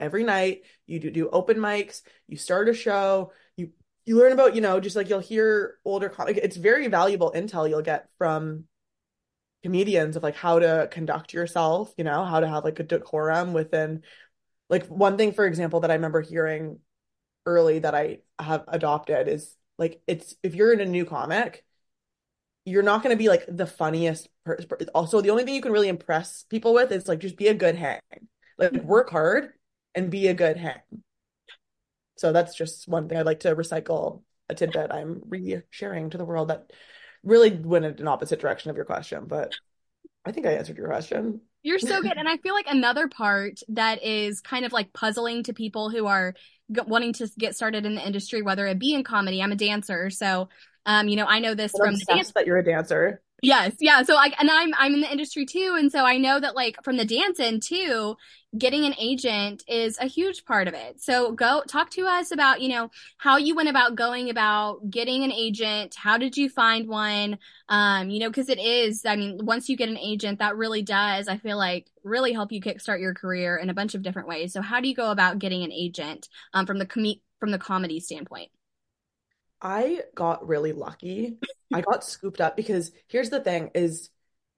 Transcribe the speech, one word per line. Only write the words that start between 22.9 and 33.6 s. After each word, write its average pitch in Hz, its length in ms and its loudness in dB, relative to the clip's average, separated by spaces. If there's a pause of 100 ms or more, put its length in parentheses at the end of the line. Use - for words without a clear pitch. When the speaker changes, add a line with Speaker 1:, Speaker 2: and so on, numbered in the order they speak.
Speaker 1:
gonna 240 140 4
be, 214 140 4
like, - 180 4
the 175 160 -4
funniest 160 640 -2 (160)
per-, - 140 -4
per-, - 180 -8 (180)
also, 202 280 2
the 202 80 2
only 233 140 2
thing 269 100 -4
you 269 80 -4
can 247 100 -2
really 208 160 4
impress 170 600 -4
people 226 240 2
with 240 180 4
is, 185 160 -4
like, 165 100 0
just 180 200 -10
be 202 100 2
a 214 60 6
good 175 220 2
hang. 151 240 -6 (580)
Like, 180 140 2
Speaker 2:
Mm-hmm. 151 140 -4
Speaker 1:
work 226 220 4
hard 175 460 0 (400)
and 180 160 -2
be 190 180 2
a 180 60 2
good 170 240 2
hang. 160 240 -8 (1400)
So 160 140 2
that's 170 220 2
just - 320 -10
one 160 220 -4
thing 165 80 -6
I'd 160 80 0
like 160 160 0
to 160 160 2
recycle, 160 640 -4 (300)